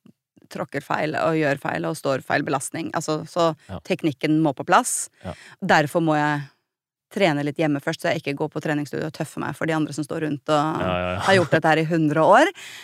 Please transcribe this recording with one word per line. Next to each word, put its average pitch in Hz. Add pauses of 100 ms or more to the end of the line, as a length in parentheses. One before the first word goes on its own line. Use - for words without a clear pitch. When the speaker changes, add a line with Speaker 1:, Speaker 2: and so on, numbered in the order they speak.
(480)
Speaker 1:
tråkker -
feil -
og 165
gjør 143
feil 165
og 160
står 135
feil 147
belastning. 143
Altså, 156
så 165 (140)
Speaker 2:
Ja. 95
Speaker 1:
teknikken 156
må 151
på 143
plass. 214 (160)
Speaker 2:
Ja. 90 (280)
Speaker 1:
Derfor 175
må 156
jeg 147 (680)
trene 156
litt 147
hjemme 151
først, 165
så 170
jeg 160
ikke 143
går 156
på 160
treningsstudio 147
og -
tøffer -
meg -
for -
de 160
andre 156
som 151
står 160
rundt 151
og 156
Speaker 2:
Ja, 165 (120)
ja, 90
ja. -
Speaker 1:
har 196
gjort 175
dette 165
her 156
i 160
hundre 156
år. 220 (380)